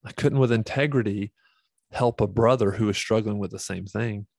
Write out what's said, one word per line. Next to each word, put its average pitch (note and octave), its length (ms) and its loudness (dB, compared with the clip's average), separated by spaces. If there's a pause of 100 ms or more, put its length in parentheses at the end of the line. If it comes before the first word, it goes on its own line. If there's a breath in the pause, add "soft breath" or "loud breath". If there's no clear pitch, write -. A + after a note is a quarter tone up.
I - 80 -14
couldn't C#3 280 0
with A#2+ 120 4
integrity A2 800 0 (600)
help A#2+ 280 0
a G#2 60 4
brother A2+ 460 4
who G#2+ 140 0
was G2+ 120 0
struggling G#2+ 400 0
with F#2+ 140 -6
the F#2+ 60 -12
same F#2+ 280 -8
thing. G#2 400 -6 (120)